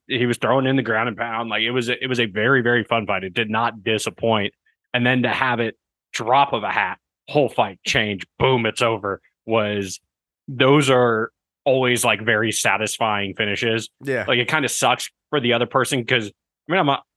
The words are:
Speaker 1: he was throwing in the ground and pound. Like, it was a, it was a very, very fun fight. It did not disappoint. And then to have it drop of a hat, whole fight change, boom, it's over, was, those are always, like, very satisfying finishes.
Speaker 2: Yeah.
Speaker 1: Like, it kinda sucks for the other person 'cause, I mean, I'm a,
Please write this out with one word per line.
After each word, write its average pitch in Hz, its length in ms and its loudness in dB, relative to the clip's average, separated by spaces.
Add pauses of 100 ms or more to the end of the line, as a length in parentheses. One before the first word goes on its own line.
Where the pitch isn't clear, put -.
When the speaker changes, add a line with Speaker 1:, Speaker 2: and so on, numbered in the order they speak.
Speaker 1:
he 123 180 0
was 120 120 0
throwing 127 280 2
in 135 100 2
the 135 60 2
ground 113 260 -2
and 113 100 -6
pound. 113 320 -6
Like, 107 120 -2
it 113 100 -2
was 123 180 -2
a, 123 140 -4
it 135 40 -6
was 127 120 -2
a 120 60 0
very, 110 360 2
very 120 220 2
fun 113 220 0
fight. 95 180 -4
It 92 100 -10
did 113 160 -2
not 110 340 -2
disappoint. 110 720 -2 (400)
And 123 120 0
then 127 180 2
to 120 60 0
have 123 300 0
it 113 180 -4 (340)
drop 135 420 2
of 110 100 -2
a 98 80 -4
hat, 92 260 -2 (320)
whole 139 200 2
fight 104 360 -2
change, 104 400 -2 (120)
boom, 131 280 2
it's 107 160 -4
over, 104 400 -2 (240)
was, 104 560 -2 (480)
those 135 400 4
are 117 420 2 (340)
always, 127 380 2
like, 107 200 2
very 110 280 0
satisfying 104 840 -2
finishes. 110 540 -2 (140)
Speaker 2:
Yeah. 127 240 -2
Speaker 1:
Like, 120 120 2
it 120 80 -2
kinda 147 220 0
sucks - 400 0 (200)
for 151 100 -2
the 120 140 2
other 117 120 0
person 123 400 -2
'cause, 117 220 0
I - 440 -18
mean, 185 80 2
I'm 156 100 2
a, 135 120 0 (160)